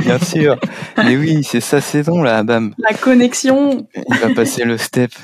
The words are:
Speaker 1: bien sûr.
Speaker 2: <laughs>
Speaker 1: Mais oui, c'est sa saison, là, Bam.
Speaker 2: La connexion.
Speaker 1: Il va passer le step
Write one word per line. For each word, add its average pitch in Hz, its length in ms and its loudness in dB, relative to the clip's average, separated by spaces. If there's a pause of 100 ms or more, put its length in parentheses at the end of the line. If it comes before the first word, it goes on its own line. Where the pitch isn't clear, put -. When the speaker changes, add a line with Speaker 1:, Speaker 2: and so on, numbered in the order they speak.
Speaker 1:
bien 127 180 0
sûr. 151 380 2 (220)
Speaker 2:
<laughs> - 200 -10
Speaker 1:
Mais 123 180 2
oui, 156 280 0
c'est 120 160 -2
sa 143 220 0
saison, 160 400 -2
là, 113 200 2
Bam. 113 360 0
Speaker 2:
La 214 160 0
connexion. 262 1000 2
Speaker 1:
Il - 240 -4
va 113 140 0
passer 120 320 0
le 117 140 0
step 123 320 -2 (140)